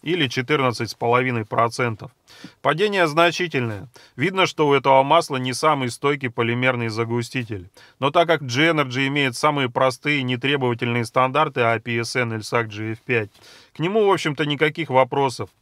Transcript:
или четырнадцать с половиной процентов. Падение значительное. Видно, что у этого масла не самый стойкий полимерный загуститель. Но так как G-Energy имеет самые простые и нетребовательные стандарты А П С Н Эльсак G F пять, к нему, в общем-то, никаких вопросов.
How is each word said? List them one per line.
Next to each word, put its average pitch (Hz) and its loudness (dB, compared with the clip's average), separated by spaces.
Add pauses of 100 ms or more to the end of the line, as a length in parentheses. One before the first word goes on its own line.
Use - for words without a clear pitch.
или 160 -2
четырнадцать 127 -2
с - -16
половиной 120 0
процентов. 117 -2 (500)
Падение 180 2
значительное. 151 -2 (280)
Видно, 185 0
что 151 0
у 143 4
этого 135 6
масла 143 2
не 127 -4
самый 139 0
стойкий 139 -2
полимерный 120 0
загуститель. 113 -6 (280)
Но 139 0
так 170 4
как 156 2
G-Energy 135 0
имеет 139 0
самые 143 0
простые 131 0
и 131 -2
нетребовательные 123 -2
стандарты 131 0
А 117 2
П 117 -4
С - -8
Н 117 -2
Эльсак 110 -4
G 110 -8
F 110 -10
пять, 113 -4 (440)
к - -12
нему, 202 0
в 196 4
общем-то, 156 -2
никаких 151 -2
вопросов. 131 2 (120)